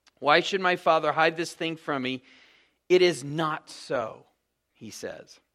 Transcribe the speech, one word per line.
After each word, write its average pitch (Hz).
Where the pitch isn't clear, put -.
Why 151
should 190
my 180
father 160
hide 160
this 165
thing 165
from 139
me? 127
It 180
is 160
not 156
so,' -
he 110
says." -